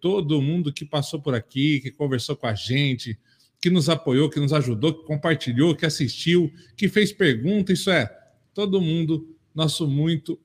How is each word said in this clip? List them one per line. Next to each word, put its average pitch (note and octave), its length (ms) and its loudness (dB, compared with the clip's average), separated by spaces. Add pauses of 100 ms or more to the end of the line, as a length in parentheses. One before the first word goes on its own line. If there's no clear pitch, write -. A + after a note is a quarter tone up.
todo E3 400 0
mundo D3+ 320 0
que - 120 -10
passou D3 360 -4
por C#3+ 140 -2
aqui, C3+ 460 0
que B2+ 100 -10
conversou C#3 460 -4
com - 100 -8
a A2+ 80 -2
gente, B2 640 -2 (420)
que F3+ 80 0
nos F3 200 2
apoiou, D3 420 2
que D3+ 80 -6
nos C#3+ 140 0
ajudou, C3+ 420 0
que - 100 -16
compartilhou, D3+ 720 0
que - 100 -4
assistiu, D#3+ 680 0 (240)
que G3 120 0
fez G#3 220 4
pergunta. F#3 600 0
Isso F#3 180 0
é, D3+ 180 2 (460)
todo G3 260 0
mundo, D#3+ 560 -2 (160)
nosso D#3 360 -2
muito, D3+ 560 -2